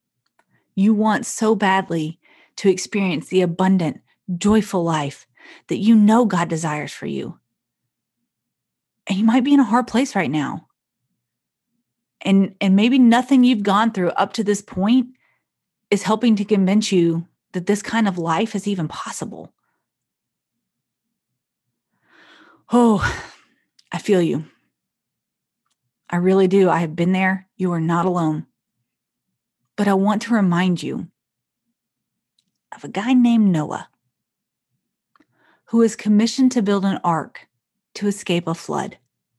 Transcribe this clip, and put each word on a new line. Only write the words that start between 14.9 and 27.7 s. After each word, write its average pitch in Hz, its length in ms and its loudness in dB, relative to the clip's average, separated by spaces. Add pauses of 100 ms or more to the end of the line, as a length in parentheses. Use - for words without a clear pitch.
is 202 120 0
helping 220 340 2
to 202 80 -2
convince 202 480 0
you 170 340 0 (260)
that 180 140 -8
this 208 160 -2
kind 220 240 -2
of 180 120 -4
life 170 360 -2
is 202 140 -6
even 185 180 -4
possible. - 640 -12 (3250)
Oh, 226 300 4 (880)
I 175 80 -6
feel 185 240 0
you. 156 220 -2 (1600)
I - 80 -4
really 185 300 2
do. 190 220 4
I 160 120 2
have 160 140 -6
been 170 180 0
there. 190 440 -2
You 180 160 -4